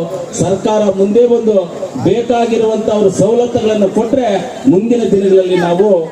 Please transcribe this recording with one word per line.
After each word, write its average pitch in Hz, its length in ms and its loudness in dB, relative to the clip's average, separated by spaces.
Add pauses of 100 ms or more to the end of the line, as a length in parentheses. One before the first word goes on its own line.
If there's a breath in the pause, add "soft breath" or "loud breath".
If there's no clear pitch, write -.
(440)
ಸರ್ಕಾರ 208 380 0 (200)
ಮುಂದೆ 208 220 2 (100)
ಬಂದು 220 240 0 (500)
ಬೇಕಾಗಿರುವಂತ 220 880 0
ಅವ್ರ 208 100 2 (140)
ಸವಲತ್ತುಗಳನ್ನ 214 640 0 (140)
ಕೊಟ್ರೆ 247 280 0 (460)
ಮುಂದಿನ 233 280 2 (120)
ದಿನಗಳಲ್ಲಿ 190 540 2
ನಾವು 175 200 2 (240)